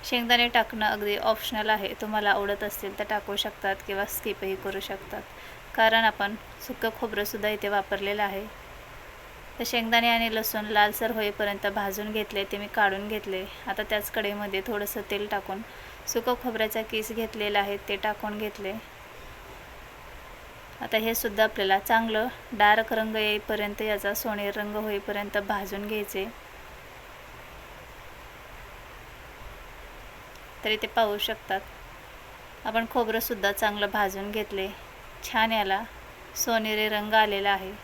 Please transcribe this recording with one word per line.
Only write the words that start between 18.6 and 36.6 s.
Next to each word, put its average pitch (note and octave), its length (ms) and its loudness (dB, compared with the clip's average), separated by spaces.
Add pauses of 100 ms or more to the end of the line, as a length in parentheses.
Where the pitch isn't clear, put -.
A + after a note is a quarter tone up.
आता - 140 0
हे A3 180 2
सुद्धा A3 300 4
आपल्याला G3 340 4
चांगलं A3+ 500 4 (240)
डार्क G#3+ 400 8
रंग A3 240 0
येईपर्यंत, G#3 680 0
याचा G#3 320 0
सोनेरी G#3 380 -2
रंग G#3 240 -4
होईपर्यंत G3+ 600 -2
भाजून G3+ 500 -2
घ्यायचे. G3+ 360 -2 (4000)
तर G#3+ 60 2
इथे G#3+ 160 2
पाहू G#3+ 320 4
शकतात - 1500 -6
आपण A3 260 2
खोबरंसुद्धा A3 600 2
चांगलं G#3 400 2
भाजून G3+ 380 2
घेतले, G3+ 380 -2 (560)
छान A3+ 280 4
याला G3+ 300 2 (540)
सोनेरी G#3+ 520 4